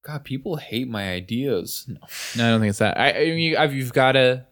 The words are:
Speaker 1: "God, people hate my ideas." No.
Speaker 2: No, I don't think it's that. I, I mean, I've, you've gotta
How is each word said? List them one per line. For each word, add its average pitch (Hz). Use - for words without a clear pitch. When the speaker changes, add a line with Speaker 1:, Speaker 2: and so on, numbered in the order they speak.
Speaker 1:
"God, 147
people 143
hate 127
my 101
ideas." 95
No. 113
Speaker 2:
No, 117
I 113
don't 113
think 107
it's 101
that. 104
I, 135
I -
mean, 165
I've, 147
you've 131
gotta 131